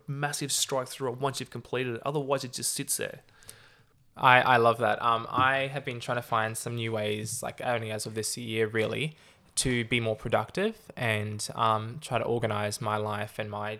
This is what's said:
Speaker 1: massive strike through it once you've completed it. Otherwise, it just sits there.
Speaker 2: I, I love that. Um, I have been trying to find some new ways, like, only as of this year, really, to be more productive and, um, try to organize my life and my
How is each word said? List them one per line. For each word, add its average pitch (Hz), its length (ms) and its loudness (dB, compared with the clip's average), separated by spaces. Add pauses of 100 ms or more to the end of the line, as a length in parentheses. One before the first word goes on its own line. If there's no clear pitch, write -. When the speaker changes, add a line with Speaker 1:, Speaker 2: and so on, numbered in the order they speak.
Speaker 1:
massive 143 440 -4
strike 131 380 0
through 127 240 -4
it 127 60 -10
once 135 200 -2
you've - 100 -8
completed 123 460 -4
it. 113 100 -8
Otherwise, 139 380 0
it 123 80 -10
just - 220 -4
sits - 240 -4
there. - 240 -6 (960)
Speaker 2:
I, 127 240 10
I 127 160 6
love 117 220 6
that. 107 220 2
Um, 117 280 2
I 135 380 2
have 139 180 -6
been 120 160 -6
trying 123 160 -2
to 120 60 -2
find 110 340 0
some 120 180 -6
new 113 160 -2
ways, 107 520 -2
like, - 200 -8
only 113 280 -2
as 107 140 -6
of 107 100 -8
this 110 200 -4
year, 113 320 0
really, 113 480 0 (400)
to 120 300 2
be 120 160 2
more 110 140 0
productive 120 600 -2 (220)
and, 107 580 -2
um, 113 460 2
try 123 160 -2
to 110 80 0
organize 107 560 0
my 107 160 0
life 107 420 -4
and 107 100 -6
my 104 300 -6